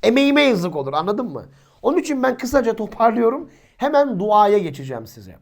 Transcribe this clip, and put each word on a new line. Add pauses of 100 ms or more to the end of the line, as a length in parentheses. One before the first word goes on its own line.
Emeğime
yazık
olur,
anladın
mı? (360)
Onun
için
ben
kısaca
toparlıyorum. (280)
Hemen
duaya
geçeceğim
size.